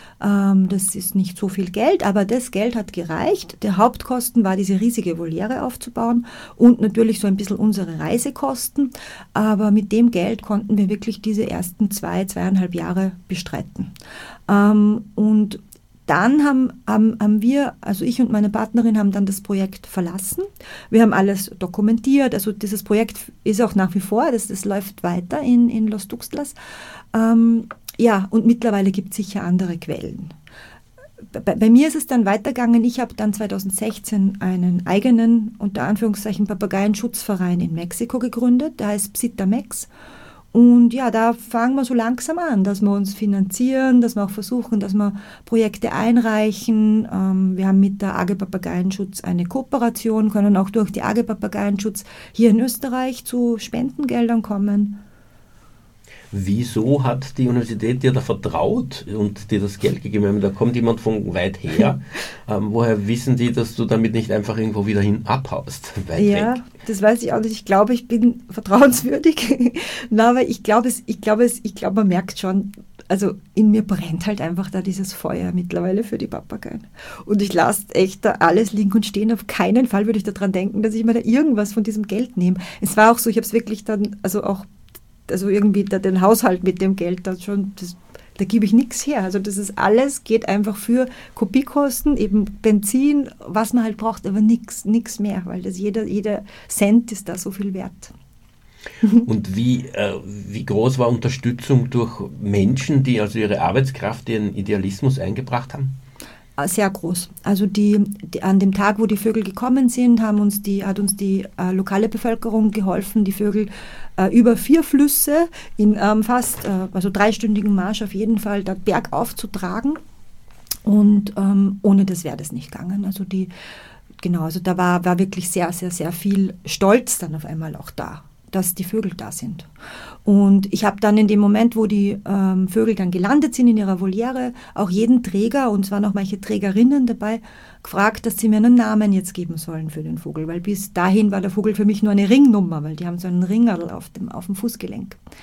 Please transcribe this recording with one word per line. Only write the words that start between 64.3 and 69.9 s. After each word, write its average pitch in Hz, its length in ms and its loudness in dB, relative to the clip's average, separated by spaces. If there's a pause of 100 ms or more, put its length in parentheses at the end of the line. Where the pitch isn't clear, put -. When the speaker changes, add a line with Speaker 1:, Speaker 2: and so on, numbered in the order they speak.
Speaker 2:
einfach 107 280 -2
irgendwo 104 280 -2
wieder 104 140 0
hin 104 240 0
abhaust, - 760 -6
<laughs> - 80 -10
weit 160 120 -2
Speaker 1:
Ja, 208 360 2
Speaker 2:
weg? 240 60 -8 (240)
Speaker 1:
das 208 140 -6
weiß 226 220 4
ich - 100 -4
auch 220 80 0
nicht. 220 120 -4
Ich - 120 -12
glaube, 208 300 2
ich 240 120 -6
bin 240 440 2
vertrauenswürdig. 247 1200 4 (220)